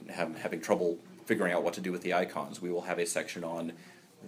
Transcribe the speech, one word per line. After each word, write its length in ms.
am 260
having 260
trouble 380
figuring 220
out 80
what 100
to 80
do 100
with 120
the 100
icons. 480
We 100
will 120
have 160
a 80
section 360
on 300